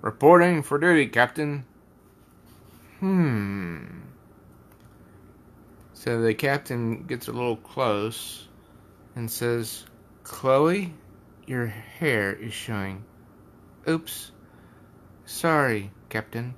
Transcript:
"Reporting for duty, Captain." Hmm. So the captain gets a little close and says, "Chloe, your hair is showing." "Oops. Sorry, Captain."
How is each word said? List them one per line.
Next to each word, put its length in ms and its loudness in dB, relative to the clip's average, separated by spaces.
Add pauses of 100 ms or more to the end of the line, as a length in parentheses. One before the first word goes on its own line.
"Reporting 560 8
for 160 -2
duty, 300 4
Captain." 580 0 (1300)
Hmm. 840 0 (2000)
So 280 -4
the 140 2
captain 720 -2
gets 200 -8
a 40 -10
little 260 -2
close 880 -4 (680)
and 160 -8
says, 520 -4 (400)
"Chloe, 720 2 (540)
your 180 -4
hair 680 -2
is 220 -10
showing." 500 -8 (840)
"Oops. 420 -6 (960)
Sorry, 640 0 (200)
Captain." 480 -8